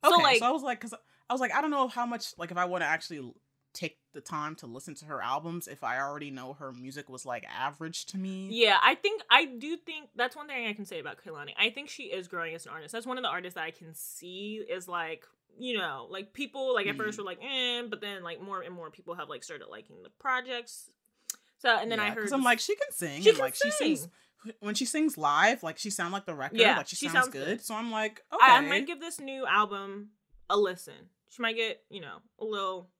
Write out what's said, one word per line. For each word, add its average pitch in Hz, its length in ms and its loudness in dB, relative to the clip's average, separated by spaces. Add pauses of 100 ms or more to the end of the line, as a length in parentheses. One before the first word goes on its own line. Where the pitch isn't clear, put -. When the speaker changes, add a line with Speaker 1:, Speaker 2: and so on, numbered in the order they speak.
Speaker 1:
Okay, 311 140 10
Speaker 2:
So, 339 40 8
like, 269 180 8
Speaker 1:
so 226 60 0
I 247 60 4
was 302 100 0
like, 254 200 -4
'cause 226 120 -10 (360)
I 240 40 2
was 262 80 0
like, 240 120 0
"I 277 80 2
don't 311 100 0
know 269 160 2
how 240 180 -4
much, 240 320 -8
like, 170 140 -8
if 175 60 -4
I 180 80 2
wanna 175 200 -2
actually 156 340 -2
l-, 127 160 -12 (380)
take - 260 -8 (140)
the 147 80 -14
time 151 360 -6
to 139 100 -16
listen 131 280 -12
to - 100 -20
her 147 160 -8
albums 160 460 -4
if - 160 -12
I 127 160 -2
already 143 320 -6
know 131 220 -12
her 139 180 -12
music 131 380 -14
was, 127 160 -14
like, 120 200 -6
average 143 600 -6
to 190 120 -10
me." 190 300 -8
Speaker 2:
Yeah, 220 340 6
I 254 100 10
think, 415 380 -2
I 277 140 10
do 277 320 -8
think, 302 380 -14
that's 240 200 0
one 294 120 -14
thing 254 200 -4
I 208 60 -2
can 208 120 -10
say 185 140 -10
about 147 240 -12
Kehlani. 143 340 -14
I 220 140 4
think 277 180 -12
she - 140 -12
is 185 240 -8
growing 165 260 -6
as 165 140 -14
an - 60 -14
artist. 156 180 -14
That's 226 160 -8
one 254 100 -4
of 254 60 -8
the 202 60 2
artists 175 260 -4
that 165 80 -6
I 160 80 -6
can 160 240 -18
see 190 600 -10 (120)
is, 180 180 -6
like, 165 380 -6 (320)
you 247 200 -4
know, 143 320 -4
like, 190 240 -12
people, 262 420 -2
like, 202 100 2
at 202 120 -2
first 214 200 -4
Speaker 1:
Mm-hmm. - 0 -
Speaker 2:
were 202 80 -6
like, 180 160 -8
"Eh," 247 480 -2
but 220 120 -8
then, 202 200 -8
like, 170 180 -10
more 190 220 -8
and 175 140 -12
more 160 160 -14
people 170 240 -12
have, 151 140 -10
like, 135 140 -10
started 139 260 -14
liking 95 340 -18
the - 80 -20
projects. 247 800 -6 (680)
So, 254 180 2
and 220 160 0
then 226 80 0
I 208 80 2
Speaker 1:
Yeah, 208 60 0
Speaker 2:
heard 220 120 -4
Speaker 1:
'cause 202 80 0
I'm 269 80 4
Speaker 2:
this 254 40 4
Speaker 1:
like, 240 140 6
she - 160 0
can 539 160 -4
sing, 160 320 -4
Speaker 2:
She 427 60 12
Speaker 1:
and, 453 80 8
Speaker 2:
can 539 80 0
Speaker 1:
like, - 100 -4
she 571 160 0
Speaker 2:
sing. 554 260 2
Speaker 1:
sings, 170 120 -8 (500)
when 208 160 -4
she 254 100 0
sings 311 320 0
live, 160 460 4
like, 160 160 -8
she 214 100 -6
sound 180 240 -4
like 196 120 -6
the 165 100 -6
record, 147 240 -4
Speaker 2:
Yeah, 196 180 8
Speaker 1:
like, 139 100 -4
she - 100 -8
Speaker 2:
she 285 100 -4
Speaker 1:
sounds 262 180 4
Speaker 2:
sounds 262 80 -4
Speaker 1:
good. - 140 -6
Speaker 2:
good. 220 140 -4
Speaker 1:
So - 120 -8
I'm 226 180 -4
like, 214 400 -4
Speaker 2:
I, 262 260 10
I - 20 10
Speaker 1:
"Okay." 196 100 0
Speaker 2:
might - 160 2
give 302 140 -8
this 330 200 -10
new 269 280 -8
album 202 640 0 (380)
a 202 80 4
listen. 180 520 -2 (200)
She - 120 -12
might 226 140 0
get, 226 340 -4
you 202 120 -12
know, 143 200 -14 (180)
a 220 60 -6
little 190 540 -4